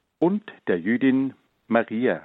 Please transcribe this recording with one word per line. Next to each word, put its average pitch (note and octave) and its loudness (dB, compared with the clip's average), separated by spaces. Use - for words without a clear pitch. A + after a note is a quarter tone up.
und F#3+ -2
der F2+ 0
Jüdin C3 0
Maria A2+ 0